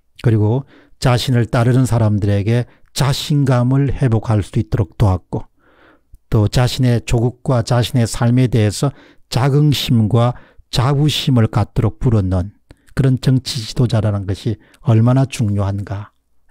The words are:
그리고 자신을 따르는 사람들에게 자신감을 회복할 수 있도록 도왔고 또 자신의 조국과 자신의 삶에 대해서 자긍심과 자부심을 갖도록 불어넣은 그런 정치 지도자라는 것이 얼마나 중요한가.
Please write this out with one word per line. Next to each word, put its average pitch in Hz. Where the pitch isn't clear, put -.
그리고 110
자신을 123
따르는 123
사람들에게 104
자신감을 135
회복할 110
수 -
있도록 -
도왔고 101
또 104
자신의 123
조국과 120
자신의 120
삶에 123
대해서 110
자긍심과 123
자부심을 135
갖도록 -
불어넣은 98
그런 131
정치 131
지도자라는 104
것이 101
얼마나 123
중요한가. 101